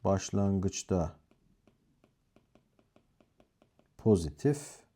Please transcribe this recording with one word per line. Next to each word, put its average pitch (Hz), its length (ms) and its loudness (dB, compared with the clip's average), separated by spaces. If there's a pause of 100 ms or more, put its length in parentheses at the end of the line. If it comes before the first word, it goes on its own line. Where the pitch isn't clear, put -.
başlangıçta 95 1120 -2 (2750)
pozitif 107 840 0 (160)